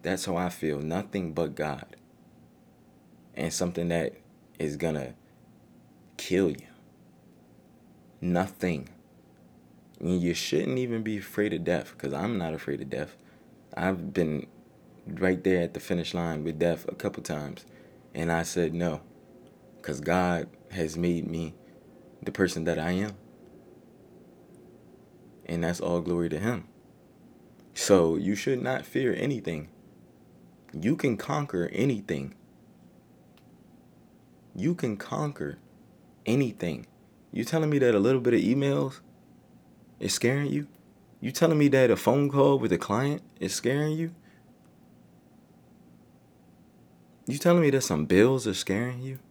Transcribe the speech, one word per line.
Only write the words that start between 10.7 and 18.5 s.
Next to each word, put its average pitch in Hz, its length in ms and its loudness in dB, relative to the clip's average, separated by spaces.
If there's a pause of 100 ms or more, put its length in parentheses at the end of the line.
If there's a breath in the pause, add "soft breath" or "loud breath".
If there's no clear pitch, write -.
even 117 240 -4
be 107 160 -4
afraid 104 340 -2
of 85 120 -4
death, 85 340 -2
'cause 69 160 -4
I'm 101 240 -2
not 82 160 -4
afraid 71 260 -6
of 67 80 -10
death. 64 280 -8 (580 loud breath)
I've 87 380 -2
been 78 340 0 (600)
right 92 360 0
there 92 200 4
at 85 120 -2
the 85 60 -6
finish 87 340 -4
line 82 300 -2
with 78 140 -4
death 82 300 2
a - 60 -8
couple - 280 -6
times, 73 420 -8 (500 loud breath)
and 82 160 -2
I 82 120 2
said 82 300 0